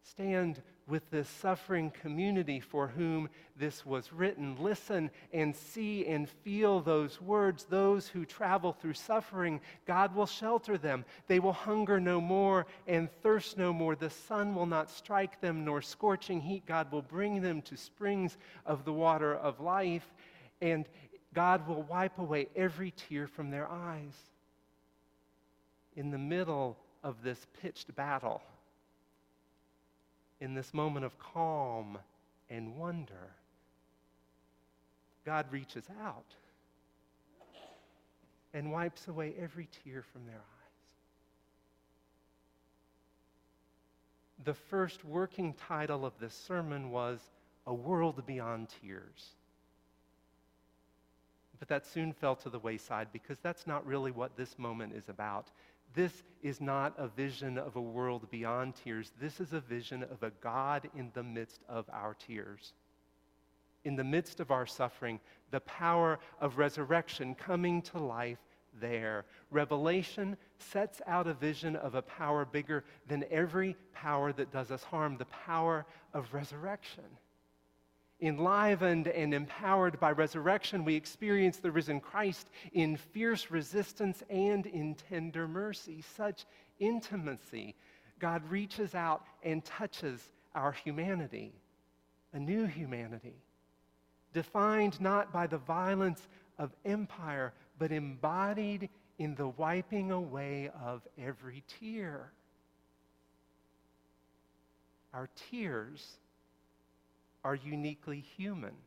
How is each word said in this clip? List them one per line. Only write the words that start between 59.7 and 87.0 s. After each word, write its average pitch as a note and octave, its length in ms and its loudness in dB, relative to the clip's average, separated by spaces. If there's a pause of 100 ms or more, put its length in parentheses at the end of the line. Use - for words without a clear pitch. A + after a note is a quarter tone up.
of B2 220 -8
a A2 80 -4 (100)
God C#3 540 -2
in B2+ 180 -8
the B2 80 -6
midst A#2 480 -8
of A2+ 240 -6
our G#2+ 220 -6
tears. G2+ 580 -12 (1120)
In C#3 120 -2
the C3 80 -2
midst D#3+ 360 -2
of D#3 100 -6
our B2+ 160 4
suffering, A#2 540 -4 (320)
the C#3 80 0
power E3+ 580 4 (240)
of C#3 160 0
resurrection C#3+ 800 2
coming F3 480 0
to F3 160 -8
life A#2+ 400 -4 (420)
there. A2 440 -2 (260)
Revelation E3 840 2 (220)
sets - 480 -4
out F3 220 2
a D#3+ 80 0
vision D3+ 400 -2
of C#3+ 180 -4
a B2+ 80 2
power D3 420 0
bigger D3 400 -2 (240)
than C#3+ 220 -2
every F3 460 2 (180)
power C#3+ 400 2
that C3+ 180 -2
does C3 200 -4
us B2+ 120 -6
harm, D3+ 340 0
the B2 80 -4
power E3 600 0 (300)
of B2+ 180 -4
resurrection. D3 720 -8 (1200)
Enlivened F3 880 6
and D3+ 240 2
empowered F3+ 680 4
by D#3 100 8
resurrection, D#3+ 760 2
we D#3 100 4
experience F#3+ 640 4
the F3 140 0
risen D3+ 280 2
Christ G3 520 -4 (200)
in D#3 240 4
fierce A3 560 -2
resistance F#3 800 -2
and G3 360 4
in D#3 300 -2
tender E3 500 -4
mercy. F3 560 -6 (140)
Such G#3 300 -4 (340)
intimacy. E3 960 -2 (440)